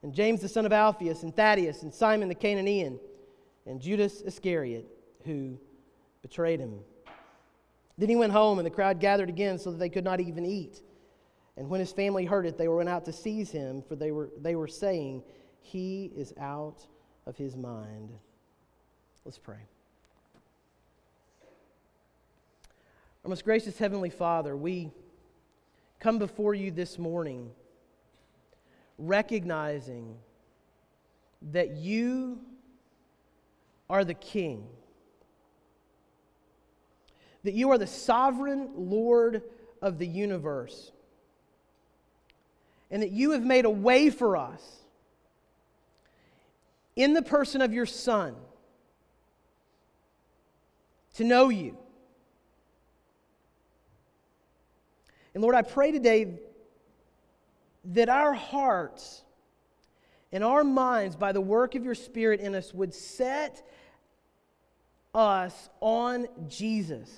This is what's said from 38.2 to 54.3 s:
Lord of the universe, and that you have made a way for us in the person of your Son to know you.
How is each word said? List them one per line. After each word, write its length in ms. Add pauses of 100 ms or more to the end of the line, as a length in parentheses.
Lord 720 (360)
of 180
the 80
universe, 840 (2000)
and 140
that 80
you 180
have 140
made 220
a 40
way 400
for 260
us 440 (2250)
in 180
the 80
person 400
of 100
your 140
Son 480 (2750)
to 80
know 280
you. 280 (3500)